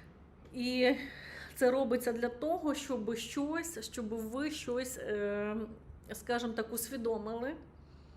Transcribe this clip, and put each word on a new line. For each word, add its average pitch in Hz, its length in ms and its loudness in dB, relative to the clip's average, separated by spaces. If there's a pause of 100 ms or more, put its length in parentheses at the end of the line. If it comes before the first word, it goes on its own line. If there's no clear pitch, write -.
(520)
І 254 420 6 (600)
це 247 160 8
робиться 247 420 4
для 233 160 2
того, 302 460 2
щоб 233 420 -2
щось, 294 640 -2
щоб 220 280 -6
ви 226 420 -2
щось, 254 480 -4
е, 208 580 0 (560)
скажімо 240 400 -2
так, 226 200 -4
усвідомили, 233 840 -2 (640)